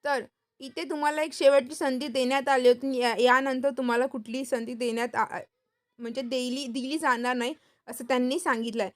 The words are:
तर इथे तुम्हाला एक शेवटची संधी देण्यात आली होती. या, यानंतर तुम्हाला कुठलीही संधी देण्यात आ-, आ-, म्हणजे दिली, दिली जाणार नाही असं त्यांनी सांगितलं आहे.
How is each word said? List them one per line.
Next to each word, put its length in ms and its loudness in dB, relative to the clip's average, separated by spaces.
तर 200 -2
इथे 320 -8
तुम्हाला 320 0
एक 100 -4
शेवटची 420 4
संधी 340 -2
देण्यात 400 0
आली 200 6
होती. 280 2
या, 200 0
यानंतर 540 4
तुम्हाला 360 0
कुठलीही 380 -6
संधी 300 -4
देण्यात 420 -4
आ-, 80 2
आ-, 180 -8
म्हणजे 240 -8
दिली, 440 -4
दिली 320 -4
जाणार 380 0
नाही 180 -2
असं 180 -12
त्यांनी 340 0
सांगितलं 440 -2
आहे. 140 -4